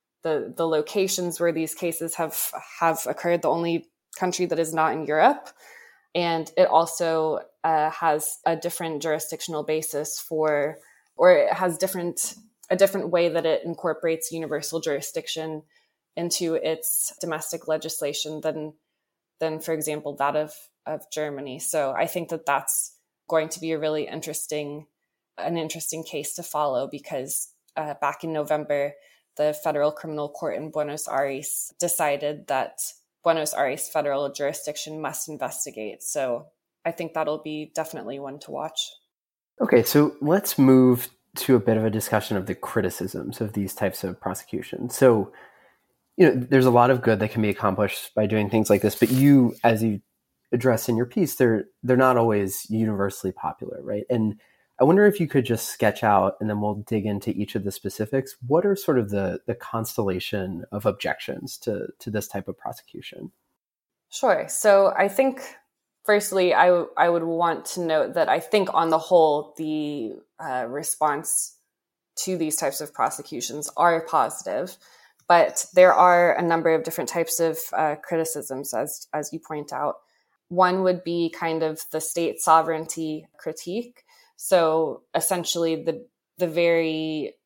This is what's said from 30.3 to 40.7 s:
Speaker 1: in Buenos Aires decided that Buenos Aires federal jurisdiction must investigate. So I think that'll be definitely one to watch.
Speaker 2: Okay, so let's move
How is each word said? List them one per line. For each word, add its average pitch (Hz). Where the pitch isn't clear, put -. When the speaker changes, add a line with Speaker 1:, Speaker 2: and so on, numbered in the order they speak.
Speaker 1:
in 151
Buenos 151
Aires 139
decided 147
that 131
Buenos 160
Aires 139
federal 143
jurisdiction 151
must 156
investigate. 127
So 131
I 165
think 160
that'll 156
be 151
definitely 156
one 139
to 156
watch. 147
Speaker 2:
Okay, -
so 147
let's 165
move 131